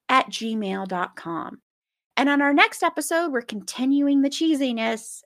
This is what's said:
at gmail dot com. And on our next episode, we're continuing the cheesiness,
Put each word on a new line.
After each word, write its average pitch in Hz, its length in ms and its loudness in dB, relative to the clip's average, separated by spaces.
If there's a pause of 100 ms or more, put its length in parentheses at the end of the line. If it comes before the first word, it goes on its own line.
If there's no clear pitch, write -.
at 254 200 4
gmail 196 580 -4
dot 185 280 -4
com. - 460 -10 (560)
And 269 100 4
on 285 140 2
our 285 120 2
next 415 300 2
episode, 330 480 0
we're 247 100 -2
continuing 269 800 0
the 277 80 4
cheesiness, 254 960 -2